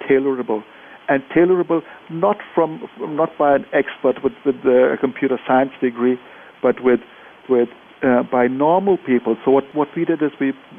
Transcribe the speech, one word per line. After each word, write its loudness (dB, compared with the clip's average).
tailorable, 0
and 0
tailorable 2
not -2
from, -2
not -4
by 2
an -2
expert -2
with, -2
with -2
the 4
computer -2
science 2
degree, 0
but 0
with, 4
with, 0
uh, 2
by 2
normal 0
people. -2
So 2
what, 2
what -2
we -2
did -2
is -2
we -2